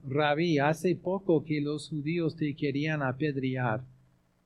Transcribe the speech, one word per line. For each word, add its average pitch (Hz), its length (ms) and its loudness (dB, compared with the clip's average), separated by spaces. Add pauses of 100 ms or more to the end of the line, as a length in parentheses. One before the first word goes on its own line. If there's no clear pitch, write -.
"Rabí, 147 520 2
hace 160 360 2
poco 180 480 0
que 151 180 -2
los 147 280 -6
judíos 160 460 -2
te 147 180 -2
querían 147 480 -2
apedrear, 131 800 -2 (640)